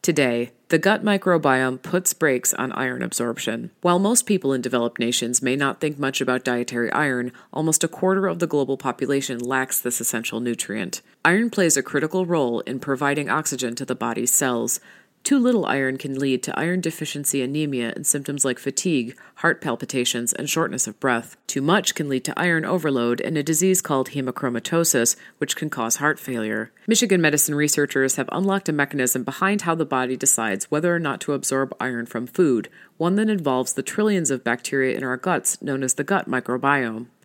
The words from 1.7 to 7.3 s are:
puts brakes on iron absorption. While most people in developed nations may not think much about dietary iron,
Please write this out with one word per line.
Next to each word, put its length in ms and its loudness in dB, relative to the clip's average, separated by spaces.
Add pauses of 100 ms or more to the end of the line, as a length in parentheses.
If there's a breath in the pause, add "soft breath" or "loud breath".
puts 320 -2
brakes 400 0
on 200 -4
iron 320 -4
absorption. 640 -4 (120)
While 180 4
most 260 2
people 260 2
in 100 0
developed 360 0
nations 440 0
may 120 0
not 260 0
think 160 -2
much 240 -2
about 220 0
dietary 480 -2
iron, 400 0 (220 loud breath)